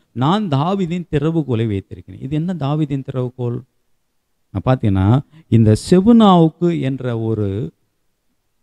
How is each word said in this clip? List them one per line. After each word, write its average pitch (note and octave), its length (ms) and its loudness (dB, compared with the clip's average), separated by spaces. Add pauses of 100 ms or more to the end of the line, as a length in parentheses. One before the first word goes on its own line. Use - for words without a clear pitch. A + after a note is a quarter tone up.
(120)
"நான் F3+ 360 -2
தாவீதின் E3+ 640 -4
திறவுகோலை C#3 560 -2
வைத்திருக்கிறேன்." G2 540 -10
இது C3+ 140 -8
என்ன F3 240 -4
தாவீதின் C#3+ 520 -4
திறவுகோல்? B2 500 -6 (880)
நான் B2+ 280 -2
பார்த்தீங்கன்னா, G2+ 420 2 (280)
இந்த A2 280 4 (140)
செபுனாவுக்கு F3+ 920 4
என்ற B2+ 380 -6
ஒரு, A2 520 -4 (920)